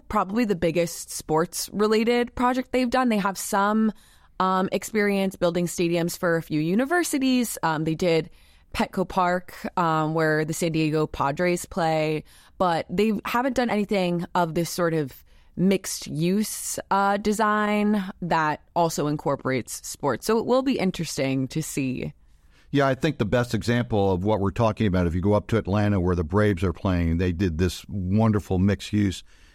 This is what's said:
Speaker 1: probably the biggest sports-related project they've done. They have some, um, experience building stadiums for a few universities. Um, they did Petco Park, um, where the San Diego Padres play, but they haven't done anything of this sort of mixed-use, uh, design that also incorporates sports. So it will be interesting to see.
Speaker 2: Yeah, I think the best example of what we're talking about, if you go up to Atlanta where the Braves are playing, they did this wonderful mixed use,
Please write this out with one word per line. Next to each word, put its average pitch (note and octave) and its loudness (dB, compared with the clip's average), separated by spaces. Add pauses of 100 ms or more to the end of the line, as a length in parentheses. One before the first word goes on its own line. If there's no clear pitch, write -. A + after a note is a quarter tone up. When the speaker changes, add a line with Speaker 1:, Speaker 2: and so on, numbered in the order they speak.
Speaker 1:
probably G#3 0
the G3+ 0
biggest E3+ -2
sports-related A3 0
project B3+ 0
they've B3+ 0
done. B3+ 2
They G#3+ 2
have G3 -2
some, G#3+ 0 (460)
um, F#3 2
experience G3+ 0
building F3 0
stadiums E3+ 0
for E3+ 0
a E3 -2
few D3+ -2
universities. C4 0
Um, D#3+ 0
they D#3+ 0
did E3 0 (440)
Petco F#3 -2
Park, F3+ -2 (220)
um, D#3+ 0
where D#3 2
the D#3+ -4
San E3 -2
Diego D#3 2
Padres D#3+ -2
play, D#3 -2 (320)
but E3+ 0
they G#3 2 (140)
haven't B3 -2
done B3 0
anything F#3+ 0 (100)
of E3+ 0
this E3 -2
sort E3+ 0
of D3+ -4 (320)
mixed-use, F#3+ -2 (120)
uh, G3 2
design G#3 2 (200)
that D#3+ 0 (120)
also E3 0
incorporates C#3 -4
sports. - -4
So A3 2
it - -2
will B3+ 2
be C4 0
interesting C3+ -2
to D#3+ -4
see. C3+ -6 (560)
Speaker 2:
Yeah, C#3 4
I C3+ 2
think C#3+ 0
the A2+ 0
best A#2+ 0
example A#2 0
of F2+ 0
what G#2 2
we're G2 0
talking A2 0
about, F2+ 2
if D#2+ -2
you F2+ -2
go G2+ 2
up G#2 0
to A2+ 2
Atlanta G2+ 0
where F2 2
the F2 0
Braves G2 2
are F2 0
playing, E2+ 0
they F#2 0
did E2+ 0
this F2+ -2
wonderful G2+ 0
mixed G2 0
use, G2+ 0 (320)